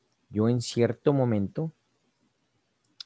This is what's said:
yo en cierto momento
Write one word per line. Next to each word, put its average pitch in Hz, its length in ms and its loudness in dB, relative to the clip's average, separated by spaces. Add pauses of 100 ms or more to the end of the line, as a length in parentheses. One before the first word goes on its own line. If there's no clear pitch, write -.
(280)
yo 104 200 0
en 123 120 0
cierto 117 520 0
momento 123 600 0 (1300)